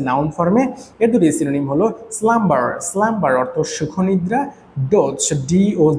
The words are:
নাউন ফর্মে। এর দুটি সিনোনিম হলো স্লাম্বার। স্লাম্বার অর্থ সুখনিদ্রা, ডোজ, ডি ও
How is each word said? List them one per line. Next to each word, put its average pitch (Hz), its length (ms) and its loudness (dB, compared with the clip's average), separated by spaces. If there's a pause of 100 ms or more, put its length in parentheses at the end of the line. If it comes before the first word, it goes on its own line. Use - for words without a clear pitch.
নাউন 139 280 0
ফর্মে। 180 280 2 (400)
এর 226 100 4
দুটি 185 140 4 (100)
সিনোনিম 143 340 -2
হলো 160 140 2 (320)
স্লাম্বার। 208 460 2 (260)
স্লাম্বার 196 520 0
অর্থ 127 140 -6 (200)
সুখনিদ্রা, 185 680 -2 (500)
ডোজ, 139 300 2 (280)
ডি 180 140 4 (200)
ও - 20 6 (140)